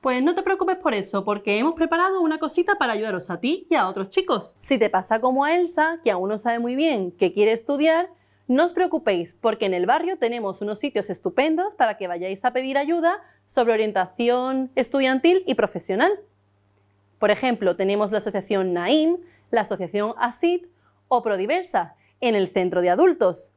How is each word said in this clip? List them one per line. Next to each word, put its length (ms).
Pues 220
no 140
te 60
preocupes 340
por 180
eso, 300
porque 340
hemos 160
preparado 460
una 180
cosita 380
para 160
ayudaros 360
a 120
ti 280
y 60
a 140
otros 200
chicos. 500
Si 200
te 100
pasa 320
como 240
a 120
Elsa, 480
que 80
aún 160
no 100
sabe 220
muy 160
bien 340
qué 220
quiere 180
estudiar, 580
no 200
os 60
preocupéis, 640
porque 320
en 80
el 120
barrio 300
tenemos 440
unos 180
sitios 320
estupendos 640
para 220
que 100
vayáis 380
a 80
pedir 260
ayuda 420
sobre 240
orientación 1040
estudiantil 680
y 120
profesional. 640
Por 140
ejemplo, 420
tenemos 380
la 60
asociación 560
Naim, 420
la 120
asociación 560
asit 500
o 160
Prodiversa, 720
en 160
el 160
centro 300
de 80
adultos. 680